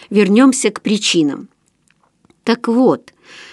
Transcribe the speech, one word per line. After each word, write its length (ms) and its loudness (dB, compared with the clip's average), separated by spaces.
Вернемся 600 2
к 120 -8
причинам. 680 -4
Так 240 -4
вот, 460 0